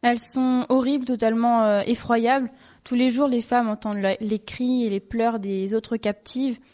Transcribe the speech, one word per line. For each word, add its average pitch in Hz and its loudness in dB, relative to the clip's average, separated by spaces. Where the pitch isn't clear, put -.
Elles 240 2
sont 254 0
horribles, 262 2
totalement, 226 2
euh, 208 4
effroyables. 233 0
Tous 254 -4
les 254 4
jours, 269 2
les 247 2
femmes 240 0
entendent 214 -4
la, 190 2
les 214 -2
cris 247 -2
et 214 0
les 196 -2
pleurs 226 -2
des 196 -4
autres 226 -2
captives. 226 -4